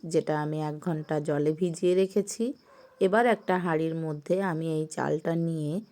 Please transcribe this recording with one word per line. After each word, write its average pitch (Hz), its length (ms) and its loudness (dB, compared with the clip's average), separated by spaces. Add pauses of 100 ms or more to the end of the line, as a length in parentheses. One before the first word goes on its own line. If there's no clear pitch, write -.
যেটা 156 380 0
আমি 151 200 -2
এক 151 180 -4
ঘন্টা 156 400 -2
জলে 151 340 2
ভিজিয়ে 180 420 2
রেখেছি। 196 580 0 (460)
এবার 202 260 4
একটা 202 320 2
হাঁড়ির 160 380 0
মধ্যে 160 460 -2
আমি 165 320 -2
এই 156 120 -2
চালটা 151 500 -2
নিয়ে 165 460 -2 (100)